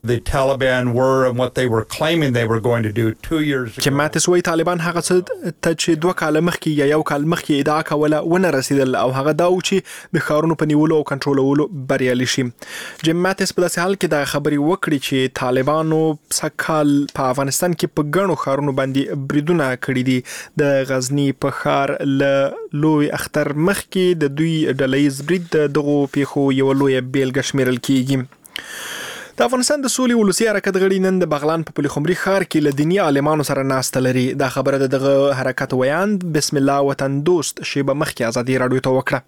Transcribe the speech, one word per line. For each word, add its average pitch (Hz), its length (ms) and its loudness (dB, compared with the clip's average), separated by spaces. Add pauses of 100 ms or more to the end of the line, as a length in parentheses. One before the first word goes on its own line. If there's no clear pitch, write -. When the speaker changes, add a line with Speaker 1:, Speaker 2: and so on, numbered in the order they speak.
Speaker 1:
The 120 120 0 (140)
Taliban 131 640 2
were 131 320 4
and 123 120 -2
what 123 200 -2
they 127 60 2
were 113 180 2 (100)
claiming 156 400 0
they 120 160 2
were 113 160 2
going 117 220 2
to - 100 -2
do 113 80 0 (220)
two 160 180 0
years 131 240 -2
ago. - 160 -8
Speaker 2:
جیم 139 120 2
ماتیس 151 320 0
وایي، 175 180 4
طالبان 165 340 0
هغه 170 200 -2
څه 185 600 -2
ته 170 120 0
چې 160 300 0
دوه 180 160 0
کاله 156 280 2
مخکې 160 340 -2
یا 139 80 2
یو 156 220 2
کال 143 200 0
مخکې 147 320 0
ادعا 151 240 0
کوله، 151 320 2 (140)
ونه 185 220 2
رسیدل، 131 440 2
او 107 60 2 (100)
هغه 139 240 0
دا 175 140 4
و - 20 4 (140)
چې - 480 -2
د 143 100 0
ښارونو 156 320 2
په 151 120 0
نیولو 156 280 4
او 143 120 -2
کنټرولولو 139 540 2 (280)
بریالي 127 400 2
شي. 131 120 0 (600)
جیم 175 200 2
ماتیس 190 280 -2
په 180 100 2
داسې 170 200 -2
حال 196 100 0
کې 160 200 -2
دا 147 40 2 (140)
خبرې 147 340 0
وکړې 160 400 0
چې 131 340 0
طالبانو 151 600 0 (380)
سږ 156 140 -4 (120)
کال 151 280 2 (280)
په 131 120 0
افغانستان 143 460 -2
کې - 220 -4
په 147 160 -2
ګڼو 190 260 0
ښارونو 139 380 -2
باندې 135 500 -2
بریدونه 147 400 2 (160)
کړي 127 220 0
دي. 127 100 2 (440)
د 139 280 2
غزني 135 360 0 (200)
په 139 160 -4
ښار 143 320 0 (160)
له 139 720 0
لوی 151 260 4 (120)
اختر 147 340 -2
مخکې 180 720 0
د 139 120 -2
دوی 160 180 0 (280)
ډله 135 220 2
ییز 139 260 -2
برید 175 260 -2
د 147 100 4 (120)
دغو 147 200 2 (200)
پیښو 139 280 0 (140)
یوه 135 220 2
لویه 131 220 2 (120)
بیلګه 131 340 0
شمیرل 127 380 0
کیږي. 131 320 2 (1160)
د 240 40 4
افغانستان 254 400 0
د 254 80 -2
سولې 240 260 0
ولسي 214 300 2
حرکت 196 340 -2
غړي 190 240 2
نن 190 160 2
د 165 100 0
بغلان 151 380 0
په - 80 -12
پل 147 160 -2
خمري 156 260 0
ښار 190 240 0
کې 156 220 0
له 139 160 0
دیني 170 240 2
عالمانو 147 420 2
سره 135 240 -2
ناسته 131 320 -2
لري. 127 180 2 (200)
دا 135 120 0
خبره 139 300 0
د 131 100 0
دغه 139 460 2
حرکت 131 400 -4
ویاند 180 440 0 (120)
بسم 147 260 0
الله 139 280 2
وطن 139 280 -2 (120)
دوست 165 300 0 (120)
شیبه 135 320 -2
مخکې 117 260 -4
ازادي 123 320 -2
راډیو 127 240 0
ته 131 120 2
وکړه. 131 300 -2